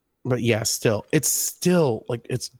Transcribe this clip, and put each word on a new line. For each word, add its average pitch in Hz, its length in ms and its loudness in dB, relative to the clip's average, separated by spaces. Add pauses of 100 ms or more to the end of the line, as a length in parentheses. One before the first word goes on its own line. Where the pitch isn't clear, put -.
(260)
but 123 160 0
yeah, 113 220 2
still, - 500 0
it's 151 160 2
still, - 800 0
like, 117 200 -6
it's 127 200 -6 (100)